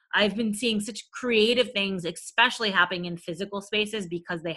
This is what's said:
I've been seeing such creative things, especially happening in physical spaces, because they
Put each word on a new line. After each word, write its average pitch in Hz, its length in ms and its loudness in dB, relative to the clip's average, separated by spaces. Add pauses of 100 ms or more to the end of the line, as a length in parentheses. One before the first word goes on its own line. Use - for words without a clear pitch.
(140)
I've 202 220 4
been 220 180 0
seeing 220 260 0
such 208 300 -8
creative 233 640 2
things, 196 320 -2
especially 226 640 0
happening 180 360 2
in 175 100 -6
physical 190 440 -6
spaces, 214 460 -2
because 170 360 -6
they 160 140 -6